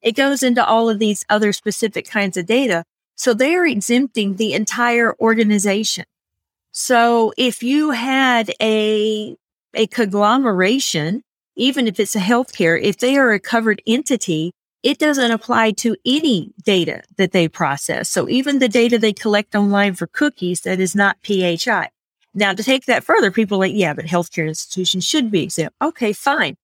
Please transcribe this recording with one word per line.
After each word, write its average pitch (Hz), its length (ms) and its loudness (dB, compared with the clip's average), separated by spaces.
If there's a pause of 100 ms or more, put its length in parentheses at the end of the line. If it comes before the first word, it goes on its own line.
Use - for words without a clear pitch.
It 226 120 0
goes 277 320 0
into 247 200 2
all 226 240 2
of 214 120 0
these 208 280 0
other 214 240 2
specific - 560 -4
kinds 202 280 -2
of 175 100 -6
data. 220 380 0 (320)
So 247 180 0
they 262 220 2
are 359 100 2
exempting 233 720 0
the 214 160 -2
entire 233 680 0
organization. 214 840 0 (680)
So 233 680 2
if 240 280 -2
you 294 260 2
had 247 600 0 (100)
a, 214 720 0 (400)
a 220 140 0
conglomeration, 208 1400 0 (320)
even 254 320 0
if 190 100 -8
it's 202 160 -2
a 214 60 -2
healthcare, 190 600 0
if 202 180 -2
they 262 180 2
are 262 160 4
a 196 80 0
covered 220 480 0
entity, 220 640 -2 (320)
it 277 140 0
doesn't 269 340 2
apply 226 400 0
to 220 240 -2 (100)
any 254 460 0 (100)
data 180 400 0 (140)
that 185 160 0
they 170 160 2
process. - 600 -4
So - 200 -2
even 269 320 0
the 254 80 2
data 233 280 2
they 214 160 2
collect 208 440 -2
online 202 380 2
for 175 120 -8
cookies, 180 540 -4
that 185 180 -4
is 185 160 -2
not 202 280 2
P 196 200 -2
H 170 240 -2
I. - 240 -2 (420)
Now, 196 200 0
to 202 100 -6
take 262 240 0
that 233 160 2
further, 302 300 2
people 208 240 0
are 190 100 2
like, 185 80 -2
"Yeah, 175 200 0
but 139 100 -10
healthcare 170 420 -4
institutions 185 580 -6
should 247 280 -2
be 170 100 0
exempt." - 400 -6
Okay, 247 300 -2
fine. 277 520 -2